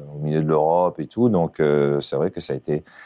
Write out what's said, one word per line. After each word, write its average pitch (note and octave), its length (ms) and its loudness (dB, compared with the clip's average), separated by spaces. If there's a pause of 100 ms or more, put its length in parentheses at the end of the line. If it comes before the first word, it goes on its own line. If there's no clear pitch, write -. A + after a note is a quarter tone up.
(120)
au D2 60 -14
milieu D2+ 240 0
de D#2 60 -2
l'Europe D#2+ 500 2
et D#2 80 -6
tout. A#2+ 220 0
Donc, E2+ 320 0
euh, D2 400 2
c'est C#2+ 160 -6
vrai D#2+ 160 0
que - 80 -10
ça D2 120 -6
a C2+ 40 -4
été, D2+ 260 -4 (240)